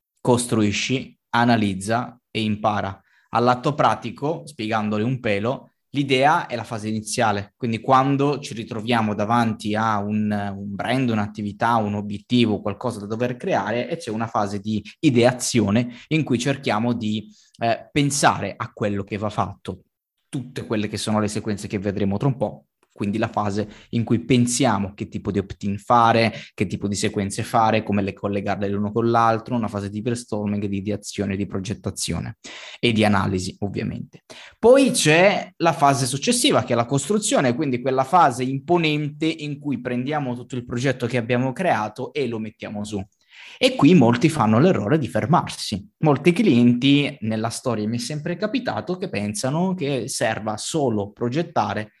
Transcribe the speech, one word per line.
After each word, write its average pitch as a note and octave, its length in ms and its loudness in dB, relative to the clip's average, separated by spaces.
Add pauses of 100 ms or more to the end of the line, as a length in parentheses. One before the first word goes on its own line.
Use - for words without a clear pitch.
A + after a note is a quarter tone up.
(200)
costruisci, A#2 960 0 (120)
analizza A#2 880 0 (100)
e A2+ 120 -6
impara. G#2 600 -2 (280)
All'atto B2 440 2
pratico, C#3+ 720 -2
spiegandole G#2+ 580 -4
un B2 180 -4
pelo, A2 480 -2 (240)
l'idea C#3 540 2
è A#2+ 80 -6
la A2+ 80 -6
fase G#2+ 240 -8
iniziale, G#2+ 680 -2
quindi A2+ 240 -4
quando C#3 600 2
ci - 160 -12
ritroviamo A2 580 -2
davanti G#2+ 640 0
a A2 240 0
un, G#2 320 -2
un G2+ 420 -6
brand, B2 380 -2
un'attività, G#2 640 -2
un G#2 180 0
obiettivo, G#2 680 0
qualcosa G#2 380 -6
da G2+ 60 -10
dover A#2+ 320 -4
creare, A#2+ 500 -2
e - 100 -6
c'è - 120 -10
una A2 160 -4
fase G#2 340 -2
di G#2+ 240 -4 (180)
ideazione A#2+ 920 4 (140)
in D3+ 160 0
cui A#2+ 160 0
cerchiamo A#2+ 540 -2
di, G#2+ 380 -4 (280)
eh, A#2 320 -2
pensare C#3 680 0
a A2+ 160 -8
quello G2+ 300 -2
che G2 160 -8
va G#2+ 100 -4
fatto, F#2 540 -6 (460)
tutte B2 360 -8
quelle G#2+ 220 -2
che G#2+ 100 -8
sono G#2+ 220 -2
le G#2+ 80 2
sequenze G#2 400 -6
che G#2+ 100 -4
vedremo G2 400 -2
tra C#3 100 0
un B2+ 100 0
po'. - 280 -6 (280)
Quindi G#2 240 -4
la A2+ 100 0
fase G#2 400 -2 (220)
in A#2 140 -2
cui A2+ 200 0
pensiamo A#2+ 680 2
che G#2 140 -10
tipo G2+ 240 -6
di G2+ 80 -2
opt-in G2+ 400 -6
fare, A2+ 520 4 (220)
che G#2 140 -2
tipo G2+ 200 -6
di G2+ 60 -4
sequenze G2+ 480 -4
fare, A2 400 2
come G#2 220 0
le G2 100 -4
collegarle G2+ 560 -4
l'uno G2+ 220 -4
con A#2 180 0
l'altro, A2+ 460 2
una A2 120 -2
fase G2 220 -6
di G#2 140 -8
brainstorming, G#2 640 -4
di G2 120 -4
ideazione, G2 580 -4
di F#2+ 120 -4
progettazione F#2+ 920 -6 (420)
e A#2+ 120 2
di G#2+ 120 4
analisi, G2 580 2
ovviamente. G2+ 640 -8 (340)
Poi B3+ 320 8
c'è E3+ 640 4
la E3 160 2
fase C#3 320 4
successiva, D3 580 2
che A#2+ 100 -2
è - 20 4
la A#2 100 2
costruzione, D#3+ 720 0
quindi C3 260 -2
quella C3 220 2
fase C3 400 4
imponente D3 840 0
in D3 320 -4
cui C#3+ 240 -4
prendiamo B2+ 540 -4
tutto A#2+ 200 -10
il A#2+ 80 -6
progetto B2 440 -2
che B2 100 -2
abbiamo B2 340 0
creato B2 640 -2
e C#3 140 -2
lo A#2 100 -6
mettiamo G#2 460 -10
su. G#2 200 -6 (540)
E B3+ 160 4
qui E3+ 220 8
molti A#2+ 340 6
fanno A2 300 4
l'errore C3+ 400 4
di A#2 80 -2
fermarsi. G#2+ 760 -2 (180)
Molti D#3 300 4
clienti, C#3 880 4
nella A2 280 -4
storia A2 380 -4
mi A#2 100 -2
è - 20 -6
sempre D#3 380 -6
capitato, F3+ 600 -4
che F#3 120 -8
pensano C3 640 -2
che C#3 340 -2
serva G#2+ 500 -2
solo A2 540 -2
progettare A#2+ 880 -4